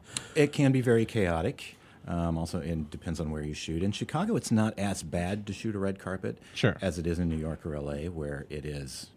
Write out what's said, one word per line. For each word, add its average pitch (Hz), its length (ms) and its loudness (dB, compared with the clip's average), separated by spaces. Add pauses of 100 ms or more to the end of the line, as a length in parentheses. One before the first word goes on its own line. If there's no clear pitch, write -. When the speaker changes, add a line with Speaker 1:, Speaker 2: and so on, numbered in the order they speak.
(360)
Speaker 1:
It 147 180 6
can 139 180 6
be 131 100 4
very 113 240 6
chaotic. 95 680 0 (340)
Um, 85 300 0
also, 82 240 -2
it 78 280 -2
depends 80 300 -6
on 78 120 -2
where 76 120 -4
you 76 100 -4
shoot. 82 300 -2
In 98 80 2
Chicago, 165 460 -2
it's - 140 -4
not 110 280 4
as 98 240 -2
bad 90 440 -2
to 104 40 -4
shoot 104 240 -4
a 101 40 -2
red 98 200 -2
carpet 92 380 -6 (160)
Speaker 2:
Sure. - 260 2
Speaker 1:
as 90 180 0
it 82 100 -4
is 85 120 2
in 87 80 2
New 80 80 2
York 78 300 -4
or 78 100 -4
L 73 160 -4
A, 73 160 -4
where 73 420 -6
it 73 160 -8
is 71 520 -8